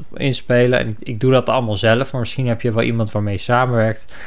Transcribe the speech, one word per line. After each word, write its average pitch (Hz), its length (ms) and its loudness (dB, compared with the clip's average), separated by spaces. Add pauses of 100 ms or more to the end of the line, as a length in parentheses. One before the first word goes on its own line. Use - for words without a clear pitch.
(140)
inspelen. 123 640 2
En 117 100 -2
ik, 107 100 -6
ik 117 220 -8
doe 131 120 4
dat 123 160 4
allemaal 113 280 0
zelf, 113 360 2
maar 131 80 -4
misschien 123 260 -4
heb 113 140 0
je 120 120 0
wel 113 100 0
iemand 113 300 0
waarmee 104 220 -2
je 98 60 -4
samenwerkt. 120 640 0 (220)